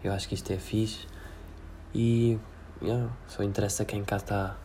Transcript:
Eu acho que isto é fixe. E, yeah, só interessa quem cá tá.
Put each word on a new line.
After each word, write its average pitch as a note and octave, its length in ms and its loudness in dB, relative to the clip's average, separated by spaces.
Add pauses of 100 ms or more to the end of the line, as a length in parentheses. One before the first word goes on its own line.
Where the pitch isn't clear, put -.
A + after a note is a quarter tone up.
Eu G2 100 0
acho G2 160 -2
que - 60 0
isto - 180 -2
é F#2+ 60 0
fixe. - 480 0 (880)
E, A#2 440 6 (440)
yeah, A#2+ 260 2 (180)
só - 140 -6
interessa G2+ 420 2
quem G#2 220 -2
cá G2+ 140 2
tá. G2 460 0